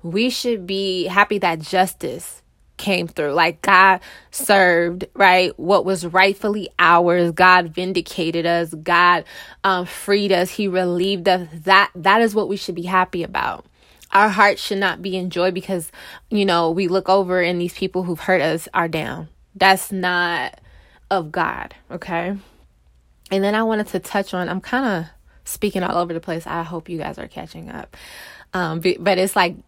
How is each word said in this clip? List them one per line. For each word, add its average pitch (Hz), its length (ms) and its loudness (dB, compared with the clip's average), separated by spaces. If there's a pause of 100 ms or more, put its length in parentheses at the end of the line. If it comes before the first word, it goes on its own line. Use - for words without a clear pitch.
We 196 260 -2
should 233 360 -4
be 190 400 -4
happy 202 340 2
that 165 200 0
justice 175 800 -4 (360)
came 180 300 -4
through. 147 240 -4
Like, 165 300 0
God 190 400 6 (300)
served, 180 840 2
right, 185 440 4
what 180 280 2
was 180 200 -2
rightfully 196 720 0
ours. 175 540 4
God 180 420 4
vindicated 175 720 -4
us. 170 280 0
God, 175 500 4 (400)
um, 185 220 0
freed 202 460 -2
us. 185 200 2
He 202 160 -4
relieved 180 600 0
us. 180 200 2 (160)
That, 196 320 4
that 196 260 4
is 214 140 2
what 208 140 -2
we 202 80 -4
should 175 180 -8
be 170 80 -8
happy 185 400 0
about. - 420 -6 (460)
Our - 180 4
hearts 202 320 4
should 196 160 -6
not 190 240 -2
be 190 160 -6
in 180 120 -4
joy 180 220 0
because, 185 400 -6 (380)
you 202 160 2
know, 170 260 2
we 180 160 0
look 185 220 0
over 185 320 2
and 175 180 0
these 175 140 -4
people 185 300 -4
who've 170 160 -4
hurt 180 220 0
us 160 320 -2
are 170 140 0
down. 160 400 -8 (280)
That's 190 360 2
not 175 680 -2 (500)
of 165 200 -2
God, - 440 -6 (160)
okay? 175 440 -6 (960)
And 196 120 0
then 208 120 0
I 220 80 0
wanted 220 240 -2
to 185 120 -6
touch 196 340 -4
on, 180 140 -4
I'm 185 140 -6
kinda 220 500 -2 (320)
speaking - 400 -4
all - 140 -2
over 175 160 -2
the 165 60 -6
place. 165 280 -8
I 165 160 -6
hope 165 260 -10
you 170 80 -8
guys 156 200 -10
are - 100 -14
catching 165 420 -16
up. - 260 -16 (580)
Um, 170 260 -4
be-, 180 200 0
but 180 180 0
it's 190 180 -2
like 180 200 0 (120)